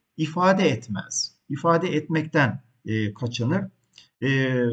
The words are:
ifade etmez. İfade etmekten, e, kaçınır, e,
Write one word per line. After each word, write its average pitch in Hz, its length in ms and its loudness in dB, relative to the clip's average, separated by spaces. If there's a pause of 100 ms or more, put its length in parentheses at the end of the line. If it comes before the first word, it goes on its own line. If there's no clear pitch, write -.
(180)
ifade 180 520 2
etmez. - 640 -6 (140)
İfade 165 380 2
etmekten, 156 760 0 (220)
e, 107 280 -2
kaçınır, 123 480 -2 (600)
e, 135 320 2 (180)